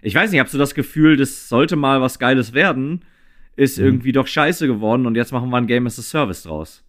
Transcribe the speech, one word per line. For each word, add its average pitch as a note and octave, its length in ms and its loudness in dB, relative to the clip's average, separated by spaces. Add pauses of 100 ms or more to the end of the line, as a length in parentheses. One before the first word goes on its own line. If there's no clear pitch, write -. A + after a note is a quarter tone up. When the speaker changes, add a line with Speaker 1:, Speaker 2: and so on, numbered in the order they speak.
Speaker 1:
ich G#2 140 -4
weiß G3+ 160 2
nicht, E3 80 2
hab C3 100 0
so C#3+ 80 -6
das C#3 180 0
Gefühl, D#3 420 4
das - 320 -2
sollte C3+ 260 2
mal C3+ 260 2
was B2+ 180 -2
Geiles B2 340 0
werden, D3+ 500 -2 (520)
ist C#3 220 2
Speaker 2:
Mhm. - 80 2
Speaker 1:
irgendwie C3 260 2
doch B2+ 160 2
scheiße D#3 400 0
geworden A#2 380 0
und A2+ 100 0
jetzt A#2+ 160 -2
machen B2+ 180 -4
wir B2 80 0
ein B2 100 0
Game A#2+ 200 0
as A2+ 120 -8
a - 20 -12
Service A#2 420 -4
draus. D#2+ 460 -12